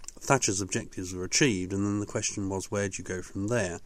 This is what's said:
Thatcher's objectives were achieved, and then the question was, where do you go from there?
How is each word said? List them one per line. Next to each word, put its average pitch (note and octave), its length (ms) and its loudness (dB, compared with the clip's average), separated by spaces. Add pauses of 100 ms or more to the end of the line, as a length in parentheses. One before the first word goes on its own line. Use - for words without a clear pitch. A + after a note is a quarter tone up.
(200)
Thatcher's A#2 400 4
objectives F#2+ 540 -4
were F2+ 100 -4
achieved, F#2 480 4
and G2 140 0
then G#2 160 2
the G#2 40 -2
question G2+ 440 -2
was, F#2+ 200 -2
where G2+ 200 0
do - 80 -8
you - 80 -10
go F2+ 160 -4
from G2 260 -4
there? G#2 380 2